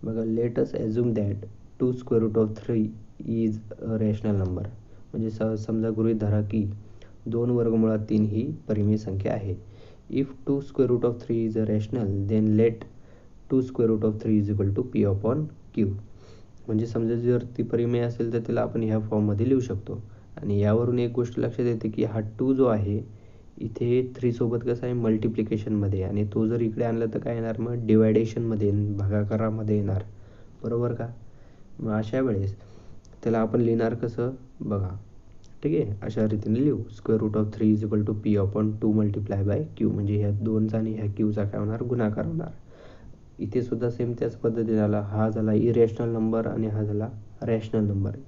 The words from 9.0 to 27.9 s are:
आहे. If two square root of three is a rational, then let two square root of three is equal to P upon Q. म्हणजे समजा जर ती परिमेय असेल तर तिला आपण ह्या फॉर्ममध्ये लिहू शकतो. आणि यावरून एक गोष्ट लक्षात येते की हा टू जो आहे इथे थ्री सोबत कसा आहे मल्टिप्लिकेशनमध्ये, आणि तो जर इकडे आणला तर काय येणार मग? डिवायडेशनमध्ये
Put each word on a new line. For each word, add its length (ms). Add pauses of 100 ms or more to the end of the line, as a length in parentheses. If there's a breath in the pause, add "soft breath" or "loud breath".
आहे. 220 (560 loud breath)
If 240 (120)
two 160
square 280
root 180
of 140
three 240
is 100
a 140
rational, 420 (160)
then 280
let 280 (680 loud breath)
two 120
square 260
root 140
of 180
three 180
is 120
equal 240
to 180
P 160
upon 360 (300)
Q. 120 (800 loud breath)
म्हणजे 180
समजा 300
जर 280 (140)
ती 60
परिमेय 380
असेल 320
तर 140
तिला 140
आपण 220
ह्या 160
फॉर्ममध्ये 500
लिहू 100
शकतो. 420 (360 loud breath)
आणि 240
यावरून 380
एक 140
गोष्ट 260
लक्षात 260
येते 240
की 140
हा 160 (200)
टू 140
जो 120
आहे 360 (560 loud breath)
इथे 440 (140)
थ्री 160
सोबत 340
कसा 200
आहे 100
मल्टिप्लिकेशनमध्ये, 1080
आणि 200 (100)
तो 140
जर 140
इकडे 240
आणला 280
तर 60
काय 160
येणार 240
मग? 280
डिवायडेशनमध्ये 800